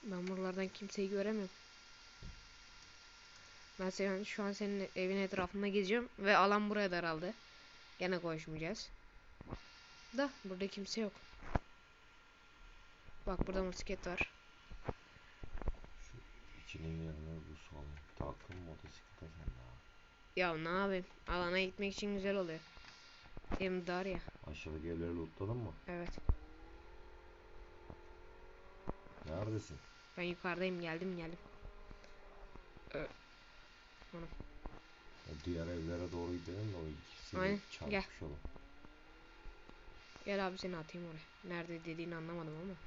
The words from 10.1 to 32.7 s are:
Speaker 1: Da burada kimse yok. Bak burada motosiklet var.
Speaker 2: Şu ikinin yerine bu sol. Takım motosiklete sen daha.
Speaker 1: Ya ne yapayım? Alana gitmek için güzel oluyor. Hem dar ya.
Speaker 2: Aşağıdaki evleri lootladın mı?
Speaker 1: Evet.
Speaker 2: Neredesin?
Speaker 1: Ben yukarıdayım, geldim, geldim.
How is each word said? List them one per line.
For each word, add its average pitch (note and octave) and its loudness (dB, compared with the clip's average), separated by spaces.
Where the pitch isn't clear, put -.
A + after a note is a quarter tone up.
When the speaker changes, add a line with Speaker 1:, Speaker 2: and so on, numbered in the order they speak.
Speaker 1:
Da C#4 8
burada F#3 0
kimse G3 0
yok. G#3 2
Bak F3+ 4
burada F#3+ 4
motosiklet - 0
var. F3+ 2
Speaker 2:
Şu - -10
ikinin D#2+ -2
yerine D#2+ -4
bu D2+ -8
sol. D2 -8
Takım C#2+ -4
motosiklete - -10
sen D#2+ -6
daha. B1 -8
Speaker 1:
Ya F3 4
ne E3 4
yapayım? F#3+ 4
Alana F3 6
gitmek G3 2
için G3+ 2
güzel G3 4
oluyor. E3 2
Hem F#3 4
dar F3+ 4
ya. F3+ 2
Speaker 2:
Aşağıdaki D#2 -2
evleri E2+ 2
lootladın G2 0
mı? G#2+ -2
Speaker 1:
Evet. F3 0
Speaker 2:
Neredesin? G2+ 2
Speaker 1:
Ben F3+ 2
yukarıdayım, F3 4
geldim, F3 2
geldim. E3 -4